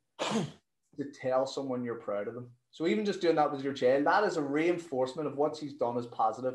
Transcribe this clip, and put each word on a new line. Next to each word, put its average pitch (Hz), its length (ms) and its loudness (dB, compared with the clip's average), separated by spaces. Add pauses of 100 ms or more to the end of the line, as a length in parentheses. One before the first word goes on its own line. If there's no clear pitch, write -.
<clears throat> - 120 -18
to - 880 -6 (160)
tell 131 260 2
someone 131 380 -4
you're 117 120 -4
proud 104 320 -4
of 117 60 -8
them. 123 140 -12 (220)
So 160 160 -4
even 214 180 2
just 196 160 -2
doing 160 160 4
that 143 140 4
with 135 120 -6
your 135 120 -2
child, 135 320 4
that 190 180 4
is 185 120 0
a 156 60 0
reinforcement 147 840 0
of 131 80 -8
what 151 200 0
she's 143 180 -10
done 123 240 0
is 120 80 -4
positive. 120 480 0